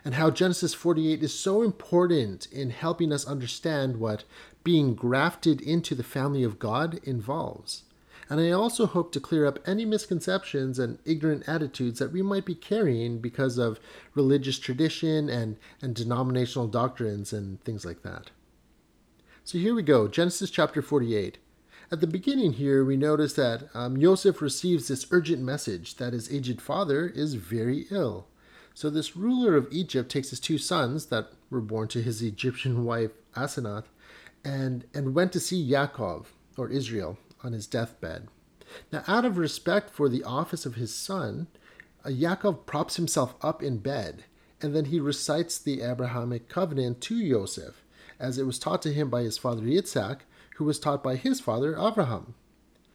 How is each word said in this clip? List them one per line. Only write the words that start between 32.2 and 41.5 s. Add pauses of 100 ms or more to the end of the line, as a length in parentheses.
Egyptian
wife (240)
Asenath (600)
and, (100)
and
went
to
see
Yaakov, (320)
or
Israel, (240)
on
his
deathbed. (640)
Now,
out
of
respect
for
the
office
of
his
son, (580)